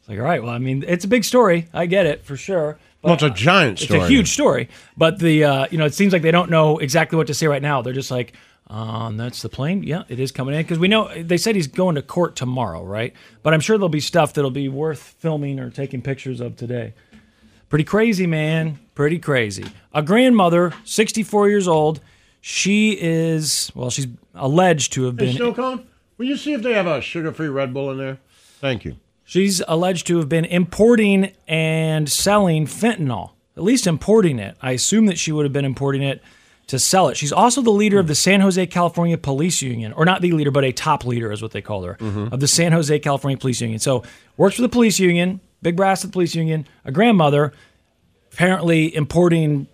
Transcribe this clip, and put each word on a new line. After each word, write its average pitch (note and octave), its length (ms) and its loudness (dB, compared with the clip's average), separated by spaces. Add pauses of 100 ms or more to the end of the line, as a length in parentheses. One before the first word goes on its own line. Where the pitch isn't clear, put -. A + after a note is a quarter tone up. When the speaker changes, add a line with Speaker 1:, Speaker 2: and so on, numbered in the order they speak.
Speaker 1:
It's - 80 -20
like, G#2 100 -10
all A#2 60 -6
right, D3+ 180 -2
well, A#2+ 100 -6
I A#2+ 60 -6
mean, C3 280 -4
it's F3 180 -4
a G3+ 40 -4
big A#3 160 2
story. F3+ 500 2
I - 120 -2
get F#3 200 2
it, - 180 -2
for C#3+ 120 -12
sure. D#3 420 -4 (240)
But - 60 -2
Speaker 2:
Well, F3 60 6
it's C#3 80 0
a D3 80 2
giant B2+ 520 2
Speaker 1:
it's D#3 80 -4
a E3 40 2
Speaker 2:
story. - 140 2
Speaker 1:
huge A#3+ 240 4
story. E3 360 0 (280)
But E3 220 2
the, D#3 260 4
uh, C3+ 260 2
you D#3+ 80 -4
know, D#3 80 2
it D3 80 -2
seems G3 180 2
like F3 100 2
they D#3+ 80 2
don't F3 200 2
know D#3 280 4
exactly D#3+ 380 0
what D#3 120 2
to D3 60 -4
say D#3+ 120 -2
right C#3+ 160 0
now. C#3+ 200 0
They're B2+ 120 -6
just C3 160 -8
like, B2 240 -4 (340)
um, A2+ 480 -8
"That's A#2+ 260 -10
the A2+ 60 -8
plane? E3 340 -4
Yeah, D3 280 -6
it B2+ 100 -8
is C3 120 -4
coming C3 220 -6
in." D#3+ 120 -2
'Cause E3+ 120 -4
we F3 100 2
know, G#3+ 220 2 (120)
they E3+ 160 0
said A3+ 160 0
he's F3 120 0
going F3+ 300 0
to C3+ 60 -6
court - 340 -2
tomorrow, A#2+ 480 -6
right? G#2+ 300 -6 (280)
But D#3 120 2
I'm D#3+ 60 2
sure A3 180 2
there'll F#3+ 100 0
be D3+ 120 -2
stuff D#3 340 0
that'll C#3 160 0
be C#3 180 -6
worth C#3+ 300 -6 (200)
filming C#3+ 400 -4
or B2 120 -10
taking C3 320 -8
pictures C3 380 -8
of A#2+ 160 -10
today. A#2 360 -8 (760)
Pretty D3+ 140 0
crazy, G3+ 420 2
man. D#3+ 520 -2 (160)
Pretty D3+ 240 0
crazy. A2+ 460 -2 (300)
A D#3 80 0
grandmother, F3+ 720 4 (100)
sixty-four G#3 640 0
years G3+ 200 2
old. D#3 320 2 (420)
She G#3 580 0
is, D#3+ 760 -2
well, B2+ 160 -6
she's C3+ 180 -6 (260)
alleged D3 600 2
to C3 100 -2
have B2 140 -4
Speaker 2:
Hey, - 80 0
Speaker 1:
been B2+ 100 -2
Speaker 2:
Snow A#3+ 180 -2
Cone, B3+ 320 -6 (320)
will A#3+ 80 -6
you C#4 100 -4
see D4 160 -6
if B3+ 100 -4
they A#3+ 120 -2
have F#3+ 120 0
a D3+ 140 -2
sugar-free D#3+ 480 -6
Red C3+ 240 -4
Bull C#3 200 -6
in C3+ 60 -8
there? C3+ 200 -8 (420)
Thank C3 240 -4
you. C2+ 120 -10 (280)
Speaker 1:
She's F#3 440 0
alleged F3 400 -2
to E3+ 100 2
have D#3 100 -2
been E3 160 0
importing G3 840 2 (160)
and D#3+ 640 0
selling F3+ 560 2
fentanyl, C#3+ 640 -2 (260)
at D#3+ 60 -8
least A#3 240 2
importing F3 540 2
it. G2+ 200 -10
I B2+ 120 -2
assume G3+ 340 2
that F3+ 140 0
she D#3+ 100 -4
would D3+ 140 0
have C#3 80 -2
been C#3 120 -2
importing C3+ 380 -2
it C#3 180 -4 (460)
to C3 140 -4
sell F#3 300 4
it. - 60 -6
She's D3 160 -4
also A#3+ 300 2
the A3+ 80 2
leader G3+ 300 4
of E3+ 80 0
the D3 80 0
San F#3+ 240 4
Jose, F#3 260 2
California E3+ 500 0
Police D#3 460 -2
Union, A2+ 300 -6
or D3+ 120 0
not F#3 160 2
the F3 120 2
leader, D3+ 180 2
but C#3 140 2
a C3 80 0
top D3 320 -2
leader A#2+ 260 -4
is G#2 120 -8
what A2 100 -10
they G#2 100 -8
call G2 220 -8
her, F2+ 160 -10
Speaker 2:
Mm-hmm. G#2+ 340 -6
Speaker 1:
of C3+ 60 -2
the C#3 80 0
San E3+ 240 2
Jose, D3+ 280 2
California C#3 380 -2
Police B2 220 -4
Union. A2+ 180 -6
So B2+ 240 -2 (340)
works F#3+ 200 2
for A#3 60 -2
the B3 60 2
police A3+ 300 2
union, F3+ 420 0 (220)
big E3+ 140 -2
brass G3 280 0
at F#3 60 -10
the - 20 -18
police F3 220 -2
union, D#3+ 320 -2 (180)
a C#3 60 -10
grandmother, D3+ 600 4 (800)
apparently E3+ 600 2
importing D#3 800 2